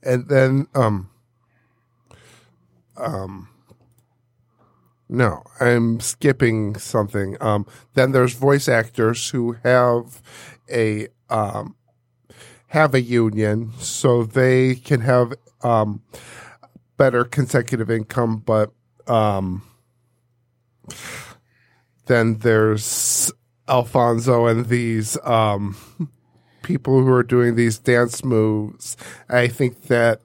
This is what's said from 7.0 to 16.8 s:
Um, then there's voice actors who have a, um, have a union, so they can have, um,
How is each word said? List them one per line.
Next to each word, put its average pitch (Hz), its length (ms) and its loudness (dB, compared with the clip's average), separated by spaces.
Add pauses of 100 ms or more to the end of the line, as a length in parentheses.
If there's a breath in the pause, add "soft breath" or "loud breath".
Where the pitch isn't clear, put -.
Um, 104 240 0 (280 loud breath)
then 131 180 2
there's 127 220 2
voice 139 340 0
actors 117 600 0
who 117 240 -4 (100)
have 123 580 2 (480 loud breath)
a, 110 380 -2 (220)
um, 107 460 -4 (920 loud breath)
have 151 260 2
a 131 80 4
union, 110 760 0
so 120 440 0
they 127 520 2
can 127 260 -2
have, 123 320 2 (300)
um, 110 380 0 (960 loud breath)